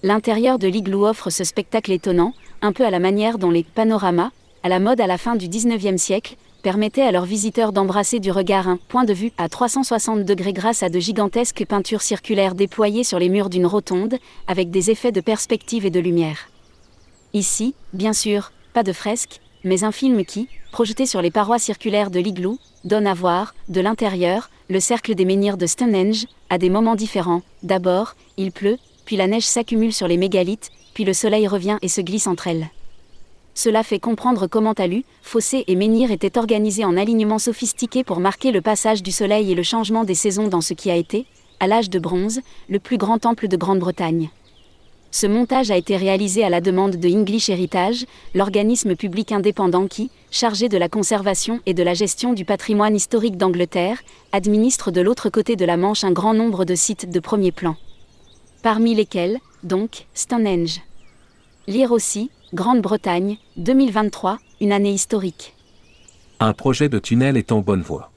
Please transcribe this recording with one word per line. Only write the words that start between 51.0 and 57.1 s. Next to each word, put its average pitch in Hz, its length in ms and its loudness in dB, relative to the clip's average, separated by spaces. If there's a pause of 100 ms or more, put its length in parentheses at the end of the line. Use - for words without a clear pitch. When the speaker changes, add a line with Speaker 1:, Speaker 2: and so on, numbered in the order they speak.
Speaker 1:
et 185 80 0
de 175 80 0
la 175 120 2
gestion 208 400 0
du 190 100 -4
patrimoine 208 540 0
historique 208 400 0
d'Angleterre, 180 640 0 (320)
administre 208 580 2
de 170 80 2
l'autre 202 300 2
côté 220 260 0
de 185 80 0
la 175 140 2
Manche 202 260 0
un 190 80 2
grand 185 220 2
nombre 214 320 2
de 180 100 0
sites 185 340 -2
de 170 120 0